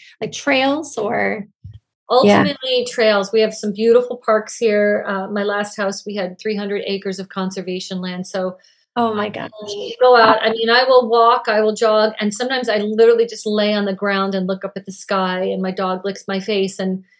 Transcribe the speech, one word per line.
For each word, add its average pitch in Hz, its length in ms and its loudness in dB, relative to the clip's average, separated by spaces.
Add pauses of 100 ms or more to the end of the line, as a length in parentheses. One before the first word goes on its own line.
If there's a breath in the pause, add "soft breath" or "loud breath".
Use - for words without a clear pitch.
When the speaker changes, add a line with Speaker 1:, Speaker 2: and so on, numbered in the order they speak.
(200 loud breath)
Speaker 1:
like, 143 120 -8
trails 277 640 -2
or? 202 500 -4 (760)
Yeah. 202 180 6
Speaker 2:
Ultimately, 262 500 -2
trails. 208 420 2
We 226 100 2
have 214 120 0
some 214 180 -6
beautiful 233 520 2
parks 214 320 0
here. 208 500 2
Uh, 196 220 -4
my 208 140 -4
last 208 340 -4
house, 202 300 -4
we 208 80 -8
had 185 240 -6
three 214 180 -4
hundred 202 300 -4
acres 196 320 -6
of 190 100 -10
conservation 185 720 -8
land. 180 260 -8
So 185 300 -6 (400 soft breath)
Speaker 1:
Oh 233 180 0
my 208 120 -2
Speaker 2:
I - 20 -4
Speaker 1:
gosh. - 220 -10 (100)
Speaker 2:
will 208 400 -10
go 508 160 6
out. 220 240 6
I 226 100 0
mean, 226 200 0
I 247 140 4
will 247 240 4
walk, 233 400 4
I 214 120 2
will 214 140 2
jog, 214 440 2
and 208 140 -2
sometimes 247 360 -4
I 214 100 2
literally 226 480 4
just 220 200 -10
lay 208 280 0
on 202 100 0
the 196 100 -2
ground 196 400 -2
and 185 120 -2
look 190 180 -4
up 190 100 -8
at 190 120 -14
the 190 60 -14
sky, 185 500 -2
and 190 200 -4
my 190 80 -2
dog 185 340 -4
licks 196 220 -8
my 196 140 -4
face. 190 380 -4
And 190 260 -4 (140 soft breath)